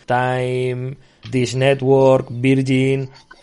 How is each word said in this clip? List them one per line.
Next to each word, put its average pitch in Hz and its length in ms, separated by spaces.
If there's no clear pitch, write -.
Time, 127 880
Dish 123 260
Network, 131 760
Virgin, 135 760